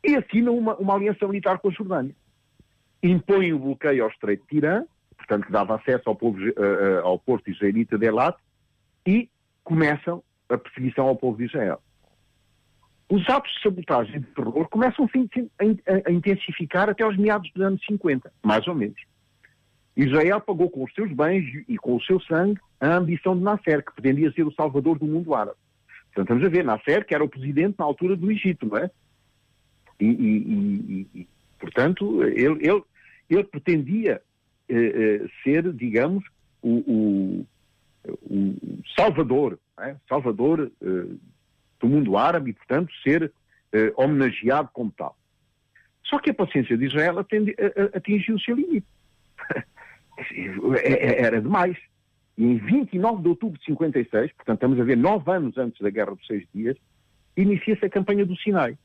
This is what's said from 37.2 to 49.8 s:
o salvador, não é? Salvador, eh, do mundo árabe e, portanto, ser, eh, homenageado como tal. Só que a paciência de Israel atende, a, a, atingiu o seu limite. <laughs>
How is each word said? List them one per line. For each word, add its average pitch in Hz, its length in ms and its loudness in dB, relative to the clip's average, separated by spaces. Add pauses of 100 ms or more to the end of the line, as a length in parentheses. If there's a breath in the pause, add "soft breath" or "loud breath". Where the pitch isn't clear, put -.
o 98 320 -2 (400)
salvador, 139 600 2 (180)
não - 100 -12
é? 139 100 -10 (120)
Salvador, 127 640 0 (120)
eh, 92 320 -4 (640)
do 117 80 0
mundo 131 300 4
árabe 143 340 0
e, - 20 -8
portanto, 156 380 -2 (120)
ser, 156 280 0 (400)
eh, 107 240 2
homenageado 135 800 2
como 117 180 -6
tal. - 260 -12 (840 soft breath)
Só 285 160 -2
que 302 100 0
a 269 40 -2
paciência 127 440 -2
de 131 80 0
Israel 156 340 0
atende, 214 400 -2
a, 202 360 0
a, - 20 -4
atingiu 208 380 -2
o 196 40 -2
seu 240 160 -4
limite. 294 320 -2 (500)
<laughs> - 280 -10 (540 loud breath)